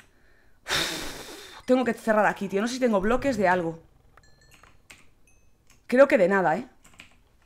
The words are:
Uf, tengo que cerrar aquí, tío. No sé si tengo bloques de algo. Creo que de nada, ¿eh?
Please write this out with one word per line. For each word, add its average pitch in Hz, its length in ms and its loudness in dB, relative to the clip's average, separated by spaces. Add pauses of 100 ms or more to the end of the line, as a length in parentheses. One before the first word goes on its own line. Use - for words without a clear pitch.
(640)
Uf, - 1040 -8
tengo 254 180 2
que 226 100 -2
cerrar 214 320 0
aquí, 185 220 -4
tío. 196 120 -2
No 220 60 -2
sé 240 80 -6
si 262 60 -8
tengo 226 200 2
bloques 247 360 -2
de 202 100 0
algo. 170 340 -2 (2000)
Creo 269 220 6
que 277 100 4
de 180 100 4
nada, 180 280 2
¿eh? 240 120 -10 (760)